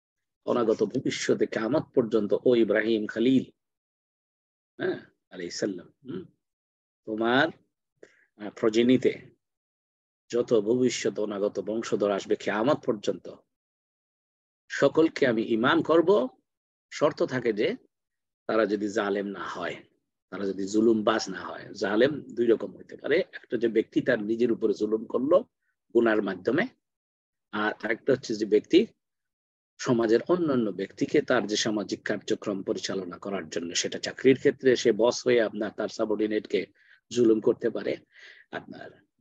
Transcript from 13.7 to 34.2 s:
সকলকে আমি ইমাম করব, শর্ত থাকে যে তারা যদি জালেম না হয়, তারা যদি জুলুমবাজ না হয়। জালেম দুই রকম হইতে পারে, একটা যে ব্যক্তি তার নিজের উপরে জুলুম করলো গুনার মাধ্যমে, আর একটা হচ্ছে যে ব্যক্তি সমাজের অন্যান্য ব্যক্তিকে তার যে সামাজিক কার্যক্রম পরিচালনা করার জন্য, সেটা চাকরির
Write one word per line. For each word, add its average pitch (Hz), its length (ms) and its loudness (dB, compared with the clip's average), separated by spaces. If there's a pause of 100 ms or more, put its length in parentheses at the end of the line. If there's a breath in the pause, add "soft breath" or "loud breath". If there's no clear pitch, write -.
সকলকে 156 560 2
আমি 113 160 0
ইমাম 117 400 2
করব, 160 260 4 (840)
শর্ত 151 300 -2
থাকে 127 300 -2
যে 110 160 0 (800)
তারা 110 180 2
যদি 104 220 0
জালেম 101 380 -2
না 95 180 -8 (100)
হয়, 85 220 -6 (540)
তারা 98 160 -8
যদি 98 200 -6
জুলুমবাজ 110 600 2
না 90 200 -10
হয়। - 160 -12 (100)
জালেম 107 460 2
দুই - 260 -2
রকম 104 300 2
হইতে - 200 -18
পারে, 139 200 -2 (160)
একটা - 240 -10
যে 113 120 0
ব্যক্তি 110 320 0
তার 131 220 0
নিজের 113 300 0
উপরে 107 220 0
জুলুম 107 300 -2
করলো 135 320 0 (580)
গুনার 113 280 4
মাধ্যমে, 101 420 -2 (880)
আর 107 200 -2 (180)
একটা - 220 -2
হচ্ছে 123 220 -2
যে 107 120 -4
ব্যক্তি 156 400 4 (960)
সমাজের 117 480 2
অন্যান্য 143 420 0
ব্যক্তিকে 95 520 -2
তার 120 240 2
যে 104 100 -2
সামাজিক 107 460 -2
কার্যক্রম 101 600 -4
পরিচালনা 95 560 -6
করার 95 300 -8
জন্য, 85 260 -8
সেটা - 240 -4
চাকরির - 400 2